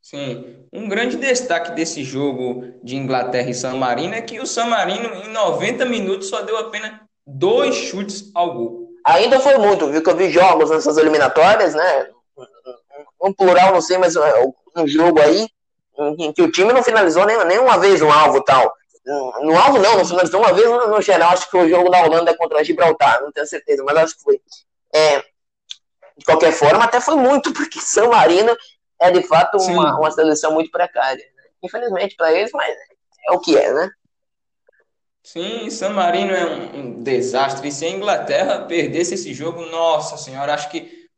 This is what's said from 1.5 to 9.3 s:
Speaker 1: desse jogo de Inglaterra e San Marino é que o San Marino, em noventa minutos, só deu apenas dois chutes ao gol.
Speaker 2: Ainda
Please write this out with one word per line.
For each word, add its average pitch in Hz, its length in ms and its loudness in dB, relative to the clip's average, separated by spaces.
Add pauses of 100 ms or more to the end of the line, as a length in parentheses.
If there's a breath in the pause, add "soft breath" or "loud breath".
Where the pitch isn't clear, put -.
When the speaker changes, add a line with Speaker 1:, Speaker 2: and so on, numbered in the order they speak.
Speaker 1:
desse 160 300 -8
jogo 131 640 -8 (180)
de 123 140 -12
Inglaterra 127 540 -4
e 120 40 -6
San 131 220 -8
Marino 135 400 -4
é 226 60 -8
que 226 180 -16
o 175 60 -12
San 233 220 -6
Marino, 214 480 -4
em 190 120 -16
noventa 220 580 -4
minutos, 196 440 -6
só 220 120 -8
deu 214 160 -6
apenas 214 440 -12 (240)
dois 180 500 0
chutes - 580 -10
ao 175 200 -4
gol. 117 340 -10 (180)
Speaker 2:
Ainda 233 360 4